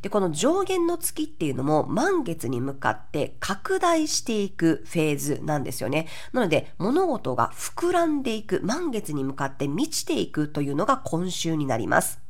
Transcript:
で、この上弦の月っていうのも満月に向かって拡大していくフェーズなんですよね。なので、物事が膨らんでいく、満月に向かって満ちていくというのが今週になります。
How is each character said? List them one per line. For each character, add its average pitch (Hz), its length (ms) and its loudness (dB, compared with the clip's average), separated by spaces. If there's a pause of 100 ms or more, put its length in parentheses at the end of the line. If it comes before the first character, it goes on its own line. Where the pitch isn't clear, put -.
で、 202 80 -6
こ 208 100 4
の 185 100 2
上 254 340 2
弦 359 220 2
の 339 120 0
月 - 240 -4
っ 302 40 -2
て - 200 -4
い 139 60 0
う - 20 -2
の 127 100 -2
も 151 220 4
満 330 360 2
月 139 280 -4
に 123 100 -2
向 139 140 -4
か 127 160 0
っ - 200 -4
て - 300 -2
拡 277 380 -2
大 330 300 4
し - 120 0
て 220 220 0
い 196 80 -2
く - 340 2
フ - 140 -4
ェ 156 160 2
ー 143 40 -4
ズ 143 240 -2
な 151 140 0
ん 139 80 0
で - 80 -6
す - 100 -6
よ 107 60 -2
ね。 151 180 0 (280)
な 247 80 4
の 190 60 2
で、 151 280 2
物 285 300 2
事 202 280 -2
が 117 200 2
膨 - 380 -2
ら 339 140 4
ん 294 160 0
で 233 120 0
い 214 80 -4
く、 - 200 0
満 302 280 0
月 202 240 -4
に 139 100 0
向 135 80 -2
か 139 140 -2
っ 139 100 -6
て 139 100 -2
満 160 220 0
ち - 160 -4
て 285 160 0
い - 100 -2
く 151 180 0
と 147 120 -4
い 139 100 0
う 139 60 -2
の 170 80 2
が 214 140 2
今 180 320 -2
週 165 240 -2
に 151 100 0
な 123 140 0
り 104 80 -2
ま 113 160 4
す。 - 280 -4